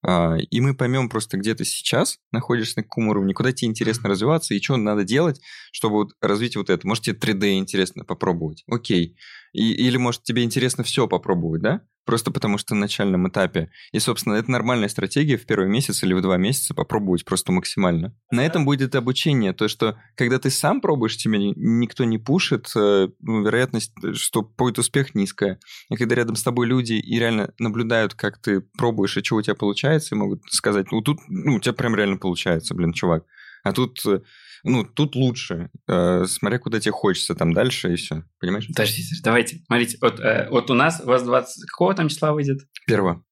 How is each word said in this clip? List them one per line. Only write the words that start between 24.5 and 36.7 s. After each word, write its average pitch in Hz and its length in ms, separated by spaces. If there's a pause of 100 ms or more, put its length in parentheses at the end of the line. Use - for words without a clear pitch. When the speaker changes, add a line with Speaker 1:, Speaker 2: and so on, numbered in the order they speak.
Speaker 1:
успех, 135 360
низкая. 98 440 (320)
И - 40
когда 120 200
рядом 117 200
с - 80
тобой 120 240
люди 120 260
и 113 260
реально 113 400
наблюдают, 113 560
как 104 260
ты 98 200
пробуешь 110 560
и 104 60
чего 113 160
у 104 40
тебя 104 120
получается, 131 600
и 107 40
могут 98 220 (100)
сказать, 101 400
«Ну, 110 100
тут, 123 180 (100)
ну, 113 260
у 101 60
тебя 123 120
прям 113 220
реально 98 220
получается, 90 580
блин, 85 180
чувак». 85 300 (400)
А 98 100
тут, 127 340
э, 98 140 (440)
ну, 120 200
тут 147 300
лучше. 117 540 (200)
Э, 90 380
смотря 104 320
куда 110 220